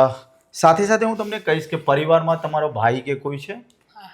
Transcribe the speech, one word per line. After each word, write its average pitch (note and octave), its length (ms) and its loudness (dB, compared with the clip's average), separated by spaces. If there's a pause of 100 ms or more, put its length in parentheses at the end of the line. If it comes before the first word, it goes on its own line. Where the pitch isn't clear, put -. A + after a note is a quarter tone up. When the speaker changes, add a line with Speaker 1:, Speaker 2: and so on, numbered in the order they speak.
(540)
Speaker 1:
સાથે E3+ 320 4
સાથે A3 200 0
હું A3 120 -4
તમને G#3+ 220 -8
કહીશ D#3+ 280 -2
કે E3 100 -6
પરિવારમાં D#3+ 640 2
તમારો D3+ 300 -2
ભાઈ A#2 300 0
કે C#3 140 -4
કોઈ C#3+ 220 -8
છે? C#3+ 160 -12
Speaker 2:
હા, - 600 -20